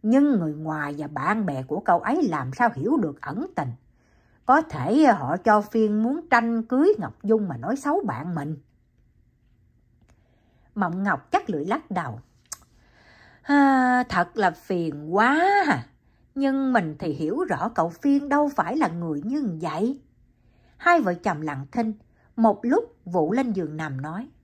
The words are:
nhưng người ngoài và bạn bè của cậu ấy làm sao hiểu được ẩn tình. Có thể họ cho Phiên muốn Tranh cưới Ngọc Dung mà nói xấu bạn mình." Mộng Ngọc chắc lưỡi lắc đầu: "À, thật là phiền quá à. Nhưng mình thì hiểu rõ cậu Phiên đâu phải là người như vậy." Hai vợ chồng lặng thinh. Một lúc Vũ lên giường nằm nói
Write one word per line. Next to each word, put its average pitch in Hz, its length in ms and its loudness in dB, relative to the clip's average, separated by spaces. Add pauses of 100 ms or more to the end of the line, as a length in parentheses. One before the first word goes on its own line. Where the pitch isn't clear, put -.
nhưng 262 360 4
người 156 140 -2
ngoài 151 440 -6
và 147 100 -8
bạn 165 380 -2
bè 135 180 -4
của 147 160 -4
cậu - 200 2
ấy 302 240 0
làm 147 300 -2
sao 240 220 2
hiểu 208 220 0
được 160 240 -4
ẩn 196 240 -8 (100)
tình. 135 140 -4 (760)
Có 285 160 6
thể 285 440 2
họ 151 320 2
cho 214 240 4
Phiên 214 420 0
muốn 294 260 -2
Tranh 233 340 2
cưới 294 360 2
Ngọc - 240 -10
Dung 208 240 2
mà 135 100 -6
nói 160 180 -4
xấu 294 300 -2
bạn 165 300 -6
mình." 147 220 -6 (2250)
Mộng 185 280 -2
Ngọc 190 280 -2
chắc 381 180 0
lưỡi 156 160 -4
lắc 240 260 -6
đầu: 135 280 -6 (1200)
"À, 262 680 4
thật 180 280 -2
là 190 140 2
phiền 160 640 -4
quá 277 320 4 (200)
à. 127 200 -2 (480)
Nhưng 269 380 0
mình 165 260 0
thì 160 140 -4
hiểu 160 300 -2
rõ 190 260 -2
cậu 170 200 0
Phiên 277 400 0
đâu 294 260 2
phải 202 220 -2
là 277 100 0
người 165 340 -4
như 226 400 -4
vậy." 202 400 -4 (760)
Hai 349 240 4
vợ 185 120 0
chồng 170 280 -4
lặng 143 300 -6
thinh. 220 220 -2 (420)
Một 220 260 4
lúc 330 340 0 (100)
Vũ 175 260 0
lên 240 220 0
giường 156 240 -4
nằm 147 240 -6
nói 180 280 -10 (140)